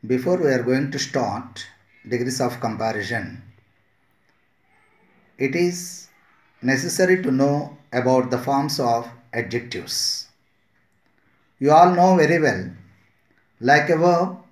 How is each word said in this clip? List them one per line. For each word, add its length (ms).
Before 300
we 80
are 160
going 300
to 60
start 680
degrees 320
of 200
comparison, 800
it 180
is 540
necessary 600
to 80
know 460
about 380
the 80
forms 420
of 260
adjectives. 920
You 140
all 220
know 220
very 240
well, 300
like 300
a 80
verb 400